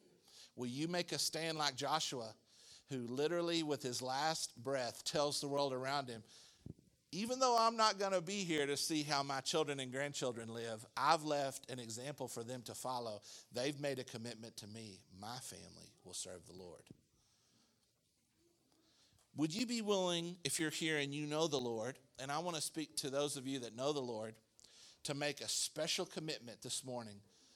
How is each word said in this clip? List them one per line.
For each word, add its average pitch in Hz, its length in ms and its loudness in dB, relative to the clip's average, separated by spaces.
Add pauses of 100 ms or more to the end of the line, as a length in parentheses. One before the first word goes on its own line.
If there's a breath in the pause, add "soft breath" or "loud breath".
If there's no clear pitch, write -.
(540 loud breath)
Will 123 140 -4
you 143 200 -2
make 175 240 0
a 143 60 0
stand 160 400 0
like 143 180 2
Joshua, 131 580 0 (540 loud breath)
who 127 200 -2
literally 165 540 2
with 147 200 0
his 120 180 -2
last 139 560 0
breath 127 480 -2
tells 147 360 2
the 147 80 -2
world 143 240 4
around 131 360 0
him, 113 140 -8 (920 loud breath)
"Even 233 260 0
though 254 200 8
I'm 226 180 6
not 214 220 6
gonna 190 220 4
be 196 240 0
here 156 220 4
to 139 100 2
see 151 260 2
how 143 200 2
my 139 180 -2
children 143 400 2
and 127 120 -6
grandchildren 131 560 -2
live, 113 380 -6 (100)
I've 151 280 8
left 143 460 0
an 127 80 -6
example 123 500 -6
for 117 160 -6
them 123 180 -8
to 107 120 -8
follow. 117 480 -4 (300 loud breath)
They've 135 260 0
made 139 200 0
a 127 60 -4
commitment 113 540 -8
to 104 80 -10
me. 104 360 -12 (160)
My 107 220 -8
family 87 520 -14 (120)
will 90 100 -12
serve 90 320 -8
the 85 60 -18
Lord." 90 360 -16 (2500 soft breath)
Would 156 180 2
you 233 140 0
be 233 160 0
willing, 180 600 2
if - 140 0
you're 156 120 2
here 160 280 2
and 143 160 0
you 151 120 -2
know 156 200 4
the 143 140 4
Lord, 120 380 -2 (200)
and 135 140 -4
I 151 60 0
wanna 170 240 -2
speak 156 360 -4
to 143 120 0
those 143 260 2
of 131 100 -6
you 135 120 -2
that 113 160 -8
know 135 180 2
the 143 80 0
Lord, 113 340 -4 (680 loud breath)
to 147 120 -2
make 143 260 0
a 110 80 -8
special - 580 0
commitment 120 560 -6
this - 200 -4
morning 117 400 -6 (340 loud breath)